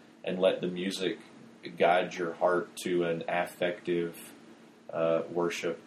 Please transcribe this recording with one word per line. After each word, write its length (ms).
and 140
let 220
the 60
music 520
guide 360
your 200
heart 400
to 200
an 240
affective, 880
uh, 380
worship 560